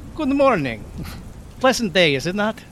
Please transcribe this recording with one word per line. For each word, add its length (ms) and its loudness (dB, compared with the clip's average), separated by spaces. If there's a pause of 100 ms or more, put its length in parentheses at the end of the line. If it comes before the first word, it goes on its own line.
(160)
good 120 -2
morning. 560 2 (400)
<laughs> 360 -16
Pleasant 320 2
day, 220 6
is 120 -2
it 80 -2
not? 380 -2